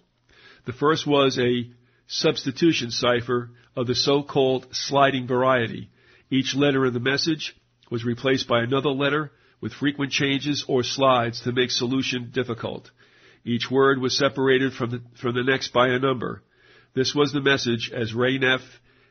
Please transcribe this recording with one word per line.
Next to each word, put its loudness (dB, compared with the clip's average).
The -8
first 0
was 2
a 0
substitution 0
cipher 0
of -4
the 0
so-called 0
sliding 0
variety. 0
Each 0
letter 2
in 0
the -2
message -2
was -6
replaced 0
by 2
another 0
letter 0
with -8
frequent -2
changes -2
or 2
slides 2
to -4
make 0
solution -2
difficult. -6
Each -2
word 4
was -2
separated 2
from -4
the, -8
from -2
the -2
next 0
by 4
a 0
number. -2
This 0
was 2
the 0
message 0
as -6
Ray 2
Neff 0